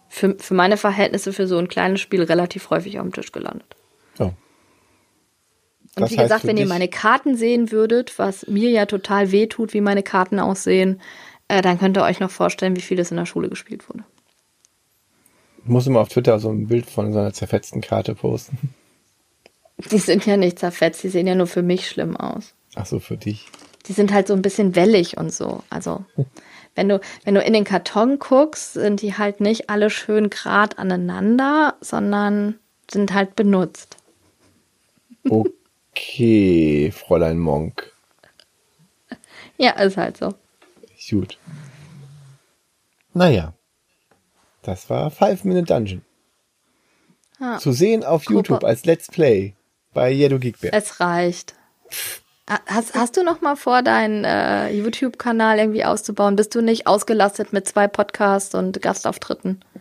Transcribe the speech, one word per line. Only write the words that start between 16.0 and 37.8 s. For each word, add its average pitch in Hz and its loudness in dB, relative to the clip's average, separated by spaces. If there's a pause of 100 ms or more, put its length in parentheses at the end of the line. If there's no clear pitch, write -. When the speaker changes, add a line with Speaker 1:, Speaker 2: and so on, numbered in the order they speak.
Speaker 2:
Twitter 120 4
so 110 -4
ein 107 -4
Bild 117 0
von 104 -4
so 107 0
einer 101 -2
zerfetzten - -4
Karte 107 -4
posten. 127 -6 (1160)
Speaker 1:
Die 214 4
sind 185 2
ja 202 4
nicht 175 0
zerfetzt, 165 -2
die 190 -6
sehen 180 0
ja 180 2
nur 180 2
für 180 -2
mich 180 0
schlimm - -6
aus. - -10 (220)
Speaker 2:
Ach 95 -8
so, 104 -4
für - -8
dich. 104 -10 (380)
Speaker 1:
Die 196 -10
sind 202 2
halt 196 2
so 202 0
ein 190 0
bisschen 196 0
wellig 180 4
und 160 -6
so. - -8
Also, - -8 (340)
Speaker 2:
<laughs> - -20
Speaker 1:
wenn 202 0
du, 196 2 (240)
wenn 202 2
du 196 6
in 226 2
den 214 4
Karton 226 0
guckst, 294 0
sind 208 0
die 202 -4
halt 208 -2
nicht 214 0
alle 208 2
schön 214 0
grad - 0
aneinander, 202 0
sondern 208 -2 (280)
sind 196 -2
halt 196 0
benutzt. 196 0 (1300)
Speaker 2:
Okay, 92 2
Fräulein 82 0
Monk. 78 -4 (1700)